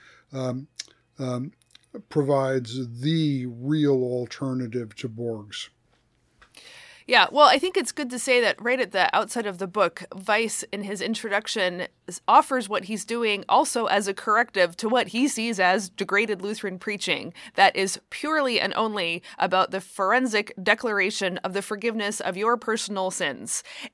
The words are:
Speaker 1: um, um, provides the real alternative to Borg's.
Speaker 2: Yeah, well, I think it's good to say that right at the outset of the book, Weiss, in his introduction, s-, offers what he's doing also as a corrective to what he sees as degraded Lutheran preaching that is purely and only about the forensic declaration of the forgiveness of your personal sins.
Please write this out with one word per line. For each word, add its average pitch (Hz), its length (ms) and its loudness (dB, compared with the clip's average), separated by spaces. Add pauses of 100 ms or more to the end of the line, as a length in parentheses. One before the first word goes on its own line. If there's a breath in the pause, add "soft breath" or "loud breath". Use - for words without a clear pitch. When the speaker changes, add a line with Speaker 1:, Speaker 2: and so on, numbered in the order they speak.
(320 soft breath)
Speaker 1:
um, 131 340 -4 (520 soft breath)
um, 127 340 -4 (560)
provides 131 920 0
the 147 460 0
real 135 560 2
alternative 123 920 -4
to 131 120 -8
Borg's. 110 640 -8 (1400 loud breath)
Speaker 2:
Yeah, 233 240 6
well, 285 160 10
I 277 120 8
think 370 180 0
it's 294 160 0
good 285 180 -4
to 247 80 -6
say 247 220 4
that 214 220 2
right 247 180 0
at 190 120 -2
the 185 220 2
outset 220 300 0
of 190 140 -6
the 190 80 -4
book, 185 380 0 (220)
Weiss, 220 360 0 (100)
in 202 120 -6
his 196 180 -6
introduction, 202 840 -2 (200)
s-, - 180 -14
offers 254 400 6
what 196 180 -4
he's 208 200 -6
doing 220 420 -2
also 247 400 2
as 202 220 2
a 196 60 -4
corrective 202 640 2
to 220 100 -2
what 233 200 2
he 247 200 0
sees 226 320 -2
as 185 300 4
degraded 202 500 0
Lutheran 196 380 -6
preaching 180 560 -4 (220 loud breath)
that 196 200 6
is 190 320 -2
purely 285 500 0
and - 160 0
only 190 480 -2 (160 loud breath)
about 185 320 2
the 190 120 -6
forensic 214 800 0
declaration 202 760 0
of 190 140 -6
the 196 80 -2
forgiveness 208 600 -4
of 185 180 -4
your 226 180 2
personal 202 540 -4
sins. 139 520 -4 (320 loud breath)